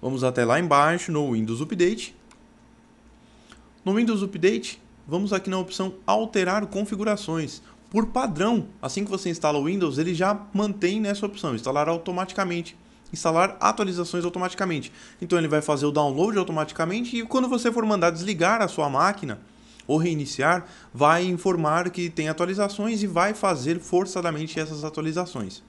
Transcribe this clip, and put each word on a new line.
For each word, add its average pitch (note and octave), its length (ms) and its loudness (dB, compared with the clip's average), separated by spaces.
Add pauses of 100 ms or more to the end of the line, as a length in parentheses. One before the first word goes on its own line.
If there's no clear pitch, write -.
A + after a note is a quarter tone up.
Vamos C3 220 -4
até B2+ 220 2
lá A#2+ 120 4
embaixo E3 540 4
no D3 220 0
Windows A2+ 260 -2
Update. F3+ 560 0 (1700)
No F#3+ 120 2
Windows A3 280 2
Update, G3 580 0 (240)
vamos F#3+ 280 -2
aqui F#3+ 160 -2
na F#3 100 -2
opção F#3 360 -4 (120)
alterar G3+ 600 2
configurações. G3+ 920 -4 (280)
Por A3 160 2
padrão, A3 640 0 (140)
assim F#3+ 220 -4
que G3+ 80 -6
você F#3 180 -4
instala D#3 300 0
o C#3 60 -2
Windows, E3 320 0
ele E3 160 0
já G3 400 0
mantém G3+ 480 0
nessa G3+ 240 -2
opção, F#3 280 -4
instalar C3+ 360 0
automaticamente, F3 880 -4 (340)
instalar E3+ 480 2
atualizações F3+ 640 0
automaticamente. F3+ 680 -4 (280)
Então F3 160 2
ele D#3+ 120 2
vai D3+ 120 4
fazer C#3+ 240 0
o D3 60 4
download D3+ 460 2
automaticamente E3+ 800 -2
e A3+ 80 -4
quando B3+ 240 2
você A#3+ 200 2
for A3+ 160 0
mandar F#3+ 260 4
desligar F#3 500 2
a F#3 80 2
sua D3+ 200 0
máquina C#3+ 520 0 (440)
ou D3+ 120 2
reiniciar, D#3 680 0 (280)
vai D#3 320 6
informar F3 640 2
que F3 200 -4
tem E3 200 -2
atualizações G3+ 760 -2
e G#3 40 -2
vai F3+ 260 2
fazer E3+ 480 0
forçadamente F3 760 -2
essas D#3 280 -6
atualizações. D#3 840 -6